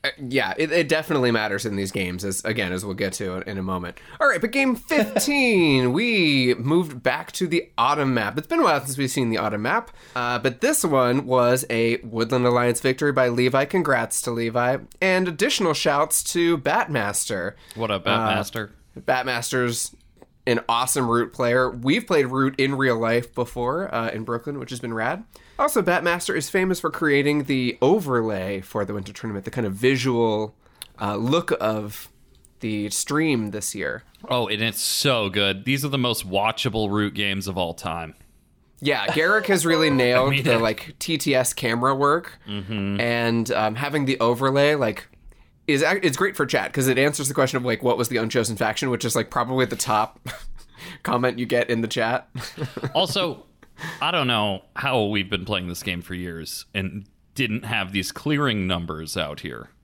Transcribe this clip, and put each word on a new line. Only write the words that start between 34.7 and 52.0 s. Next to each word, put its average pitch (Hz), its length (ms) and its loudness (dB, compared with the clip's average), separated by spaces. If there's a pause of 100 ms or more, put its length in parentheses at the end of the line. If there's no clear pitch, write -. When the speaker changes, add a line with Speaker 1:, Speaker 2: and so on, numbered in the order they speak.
Speaker 2:
so 117 480 0
good. 98 360 0
These 135 180 0
are 147 60 -2
the 139 80 -2
most 123 300 -2
watchable 107 600 0
Root 104 240 0
games 98 340 -2
of 92 100 -6
all 87 160 -2
time. 82 420 -8 (680)
Speaker 1:
Yeah, 139 320 0
Garrick 202 340 2
has 180 180 2
really 160 240 4
Speaker 2:
<laughs> - 20 4
Speaker 1:
nailed 127 380 4
Speaker 2:
I - 20 2
mean, 139 140 0
Speaker 1:
the, 123 100 4
Speaker 2:
it 113 60 2
Speaker 1:
like, 110 380 -2
T 165 180 -2
T 143 180 0
S 127 180 2
camera 123 400 0
work, 143 540 0
Speaker 2:
Mm-hmm. 101 540 -4
Speaker 1:
and, 117 500 2
um, 107 240 2
having 143 300 -2
the 131 160 0
overlay, 135 540 4
like, 113 340 -2 (580)
is 143 160 4
ac-, 175 200 2
it's 156 140 2
great 190 200 0
for 147 80 2
chat 120 280 -2
'cause 131 140 2
it 127 100 4
answers 139 300 2
the 147 60 -4
question 135 240 0
of, 123 80 -2
like, 117 180 0
what 123 140 2
was 120 100 0
the 123 100 -4
Unchosen 110 380 0
faction, 110 340 -2
which 120 140 -2
is, 117 120 -2
like, 113 140 -2
probably 127 360 0
the 110 100 -6
top 107 440 0 (440)
<laughs> - 400 -20
comment 123 340 0
you 120 80 -2
get 120 240 0
in 117 120 0
the 113 60 -2
chat. 117 420 -2 (320)